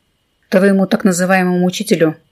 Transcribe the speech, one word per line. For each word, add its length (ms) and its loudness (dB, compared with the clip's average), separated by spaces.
«Твоему 380 2
так 180 -2
называемому 600 0
учителю 520 -2